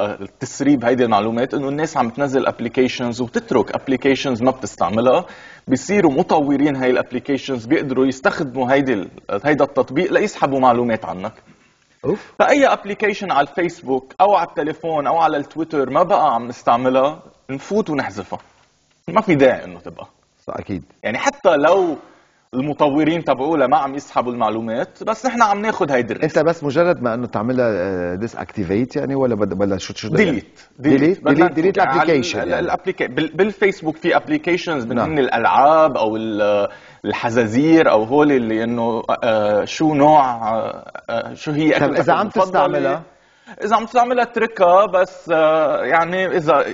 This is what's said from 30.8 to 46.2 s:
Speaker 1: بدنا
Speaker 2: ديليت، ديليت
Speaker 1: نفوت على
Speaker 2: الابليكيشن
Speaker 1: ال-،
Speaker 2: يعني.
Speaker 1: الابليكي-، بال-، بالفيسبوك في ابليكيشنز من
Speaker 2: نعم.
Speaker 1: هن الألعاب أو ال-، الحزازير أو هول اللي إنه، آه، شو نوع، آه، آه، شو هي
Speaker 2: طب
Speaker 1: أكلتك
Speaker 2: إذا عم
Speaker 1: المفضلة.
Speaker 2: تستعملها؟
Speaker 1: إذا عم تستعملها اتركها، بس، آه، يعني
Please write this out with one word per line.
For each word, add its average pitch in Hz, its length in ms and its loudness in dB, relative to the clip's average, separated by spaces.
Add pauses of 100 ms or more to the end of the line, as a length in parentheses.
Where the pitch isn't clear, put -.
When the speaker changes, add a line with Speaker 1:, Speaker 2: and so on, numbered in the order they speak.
Speaker 1:
بدنا 143 140 2
Speaker 2:
ديليت، 165 180 4
ديليت 180 260 0
Speaker 1:
نفوت 180 100 2
على 135 140 2
Speaker 2:
الابليكيشن 135 380 0
Speaker 1:
ال-، - 80 -4
Speaker 2:
يعني. - 180 -2
Speaker 1:
الابليكي-، 185 400 -4
بال-، 151 300 -4
بالفيسبوك 190 600 -2
في - 200 0
ابليكيشنز 151 720 -2
من 123 100 -6
Speaker 2:
نعم. 120 140 0
Speaker 1:
هن 156 80 -2
الألعاب 120 760 4
أو 110 200 -2
ال-، 104 520 0 (360)
الحزازير 120 840 2
أو 110 140 4
هول 143 280 2
اللي 113 320 0
إنه، 117 380 -2 (220)
آه، 104 400 2
شو 156 300 -2
نوع، 127 540 4
آه، 110 360 -6 (260)
آه، 117 240 -6
شو 156 160 -8
هي 156 200 2
Speaker 2:
طب - 120 4
Speaker 1:
أكلتك 147 180 2
Speaker 2:
إذا 160 120 2
عم 165 80 2
Speaker 1:
المفضلة. 208 240 0
Speaker 2:
تستعملها؟ 165 580 0 (600)
Speaker 1:
إذا 214 120 2
عم 214 80 -2
تستعملها 240 400 0
اتركها، 214 600 4
بس، 185 460 -2
آه، 156 520 2
يعني 165 420 0